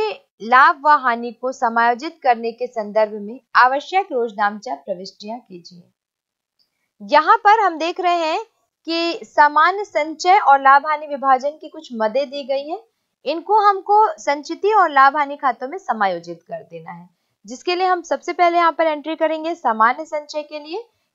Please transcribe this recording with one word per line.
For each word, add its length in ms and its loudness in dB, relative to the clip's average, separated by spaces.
लाभ 440 4
व 40 2
हानि 420 0
को 200 -8
समायोजित 720 -2
करने 280 0
के 160 -8
संदर्भ 460 -2
में 260 -12
आवश्यक 560 2
योजनांचा 640 -4
प्रविष्टियां 640 -14
कीजिए। 540 -20
यहाँ 360 2
पर 220 4
हम 180 0
देख 220 -4
रहे 160 0
हैं 300 -4
कि 380 -4
सामान्य 600 2
संचय 560 0
और 220 4
लाभ 260 4
हानि 200 -4
विभाजन 420 0
की 200 -16
कुछ 240 -18
मदें 360 -2
दी 140 -10
गई 260 -6
हैं, 140 -8
इनको 440 0
हमको 480 2
संचिति 560 -2
और 160 4
लाभ 280 4
हानि 200 -4
खातों 300 -4
में 100 -10
समायोजित 640 -4
कर 200 -14
देना 280 -18
है, 180 -20
जिसके 300 -6
लिए 120 -2
हम 140 0
सबसे 320 -6
पहले 240 2
यहाँ 140 2
पर 160 0
एंट्री 280 -6
करेंगे 400 -4
सामान्य 500 0
संचय 380 -10
के 160 -14
लिए, 240 -12